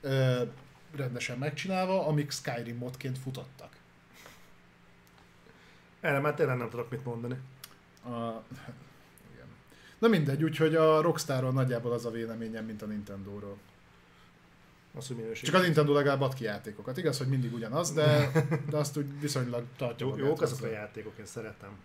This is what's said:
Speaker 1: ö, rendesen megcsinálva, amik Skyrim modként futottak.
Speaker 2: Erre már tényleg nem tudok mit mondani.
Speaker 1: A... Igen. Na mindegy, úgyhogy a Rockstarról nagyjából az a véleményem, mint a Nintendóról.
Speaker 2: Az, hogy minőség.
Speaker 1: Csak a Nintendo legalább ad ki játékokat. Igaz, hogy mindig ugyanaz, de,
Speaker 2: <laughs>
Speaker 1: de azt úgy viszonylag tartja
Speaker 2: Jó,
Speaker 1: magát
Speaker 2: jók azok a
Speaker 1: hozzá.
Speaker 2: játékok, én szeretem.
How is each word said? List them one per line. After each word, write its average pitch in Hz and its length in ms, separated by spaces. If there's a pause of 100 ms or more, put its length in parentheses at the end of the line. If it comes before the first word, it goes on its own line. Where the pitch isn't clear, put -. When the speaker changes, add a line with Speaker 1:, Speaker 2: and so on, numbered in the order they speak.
Speaker 1:
ö, 131 420 (540)
rendesen 123 420
megcsinálva, 185 680
amik 147 240
Skyrim 120 460
modként 127 420
futottak. - 580 (2250)
Speaker 2:
Erre 147 200
már 147 140
tényleg 135 220
nem 117 140
tudok 117 200
mit - 140
mondani. 120 300 (680)
Speaker 1:
A... 117 380 (920)
Igen. - 120 (520)
Na 226 100
mindegy, 151 360
úgyhogy 156 300
a 156 260
Rockstarról 139 520
nagyjából 123 400
az 117 140
a 117 40
véleményem, 113 540
mint 110 180
a 107 40
Nintendóról. 101 720 (1400)
Speaker 2:
Az, 131 80
hogy 127 100
minőség. 113 280
Speaker 1:
Csak 143 100
a 185 100
Nintendo 147 280
legalább 143 280
ad 131 140
ki 117 100
játékokat. 107 520
Igaz, 180 220
hogy 135 100
mindig 131 260
ugyanaz, 139 380
de, 147 380 (100)
Speaker 2:
<laughs> 151 300
Speaker 1:
de 151 60
azt 147 200
úgy 143 240
viszonylag 123 440 (120)
tartja 120 300
Speaker 2:
Jó, 135 60
Speaker 1:
magát 139 140
Speaker 2:
jók 156 160
azok 131 160
a - 20
Speaker 1:
hozzá. 113 120
Speaker 2:
játékok, 107 460
én 104 80
szeretem. 104 440 (140)